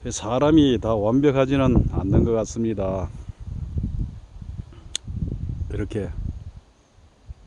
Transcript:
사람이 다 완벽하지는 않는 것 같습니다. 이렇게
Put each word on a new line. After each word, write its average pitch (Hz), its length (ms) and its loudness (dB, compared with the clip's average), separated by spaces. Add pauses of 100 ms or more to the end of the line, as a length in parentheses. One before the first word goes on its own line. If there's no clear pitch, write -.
(100)
사람이 135 720 4
다 110 140 2
완벽하지는 131 960 4
않는 - 320 2
것 117 80 2
같습니다. 101 800 -2 (2750)
이렇게 101 360 -6 (1400)